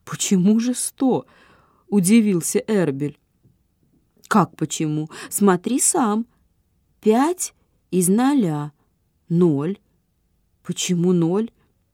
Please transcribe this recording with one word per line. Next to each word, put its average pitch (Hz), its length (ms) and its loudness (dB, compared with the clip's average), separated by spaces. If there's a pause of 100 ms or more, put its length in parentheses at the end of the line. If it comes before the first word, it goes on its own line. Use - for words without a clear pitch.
почему 202 560 0
же 247 120 -2
сто?» 240 520 -2 (640)
удивился 202 800 2
Эрбель. 147 520 -2 (1080)
«Как 185 260 0
почему? 151 540 -6 (200)
Смотри 202 520 0
сам. 233 440 0 (760)
Пять 269 520 0 (380)
из 180 160 0
ноля. 196 640 0 (560)
Ноль. 170 500 0 (840)
Почему 180 480 -2
ноль?» 180 400 0 (420)